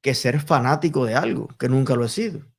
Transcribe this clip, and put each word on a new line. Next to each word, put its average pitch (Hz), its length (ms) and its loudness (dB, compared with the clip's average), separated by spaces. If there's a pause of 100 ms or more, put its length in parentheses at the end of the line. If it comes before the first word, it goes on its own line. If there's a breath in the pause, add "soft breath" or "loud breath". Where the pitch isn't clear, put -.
que 135 140 0
ser 131 260 0
fanático 147 640 2
de 113 120 0
algo, 117 320 -2 (100)
que 123 100 -2
nunca 131 260 2
lo 120 120 0
he - 20 -2
sido. 202 320 -6 (180)